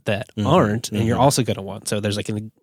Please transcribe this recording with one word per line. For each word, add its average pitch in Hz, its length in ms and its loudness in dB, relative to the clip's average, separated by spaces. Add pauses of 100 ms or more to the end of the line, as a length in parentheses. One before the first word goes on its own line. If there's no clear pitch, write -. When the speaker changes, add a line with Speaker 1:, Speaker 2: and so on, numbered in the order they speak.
Speaker 1:
that 101 300 -4
Speaker 2:
Mm-hmm. 104 120 -2
Speaker 1:
aren't, 120 440 2
and 107 140 0
you're 117 120 2
Speaker 2:
Mm-hmm. 120 60 4
Speaker 1:
also 139 200 4
gonna 104 180 -4
want. 98 260 -12
So 107 120 -2
there's, 101 180 -2
like, 101 120 -6
an 107 220 -6 (120)